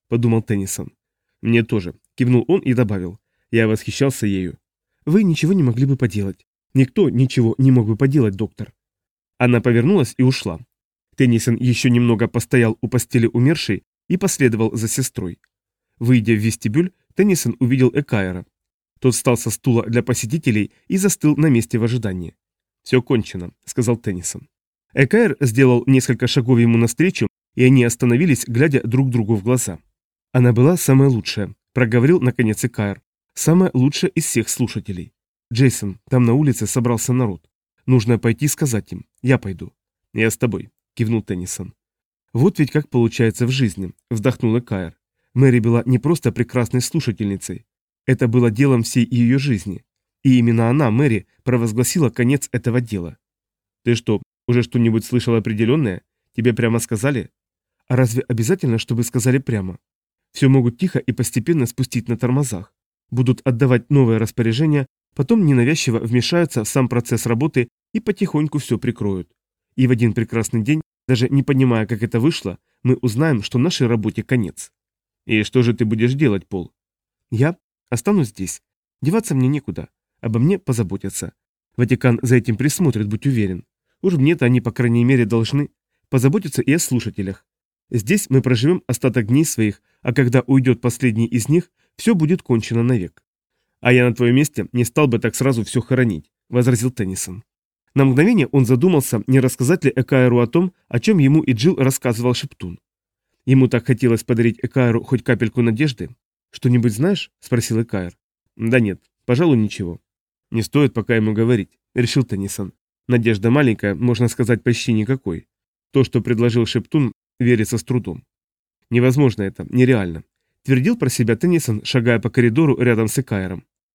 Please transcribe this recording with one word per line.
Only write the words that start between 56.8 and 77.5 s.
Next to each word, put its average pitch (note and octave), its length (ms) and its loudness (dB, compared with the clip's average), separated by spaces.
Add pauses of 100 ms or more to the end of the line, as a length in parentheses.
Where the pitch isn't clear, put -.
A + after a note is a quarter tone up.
«А B2 80 -2
разве B2 320 2
обязательно, A#2 520 -2
чтобы A#2 240 -4
сказали B2+ 340 0
прямо? G2+ 400 -6 (540)
Все C3+ 180 2
могут B2 300 2
тихо F3+ 180 -2
и - 140 -4
постепенно B2+ 560 -2
спустить - 400 -6
на A#2 100 -2
тормозах. A#2+ 560 -4 (380)
Будут B2 340 0
отдавать B2+ 460 0
новые A#2+ 260 4
распоряжения, B2 720 -2 (280)
потом G3 300 2
ненавязчиво C3 540 2
вмешаются B2 640 0
в - 40 -6
сам C3 220 0
процесс A#2+ 360 -2
работы A#2+ 440 -2 (240)
и A3 60 -2
потихоньку D#3 600 -2
все A2+ 180 -4
прикроют. G2+ 540 -6 (440)
И B2+ 120 2
в B2 40 4
один A2+ 220 2
прекрасный A2+ 480 -4
день, D3+ 200 -2 (260)
даже B2+ 220 2
не C#3 140 2
понимая, B2+ 440 2
как A2+ 160 -6
это A#2 160 -2
вышло, G2+ 380 -2 (260)
мы B2+ 120 2
узнаем, B2 460 -2
что - 160 -6
нашей C#3 300 0
работе A2 360 -2
конец». - 480 -6 (540)
«И G#2+ 180 0
что B2 200 2
же A#2 100 2
ты A#2 120 -2
будешь A2+ 280 0
делать, A#2+ 340 -2
Пол?» F#2 240 -10 (600)
«Я C#3 260 0 (320)